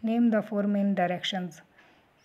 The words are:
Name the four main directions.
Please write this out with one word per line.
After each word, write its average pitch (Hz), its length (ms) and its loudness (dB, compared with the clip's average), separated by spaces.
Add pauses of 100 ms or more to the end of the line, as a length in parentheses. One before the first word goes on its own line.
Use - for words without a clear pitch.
Name 233 240 2
the 214 180 2
four 208 160 -2
main 202 300 2
directions. 180 680 -4 (640)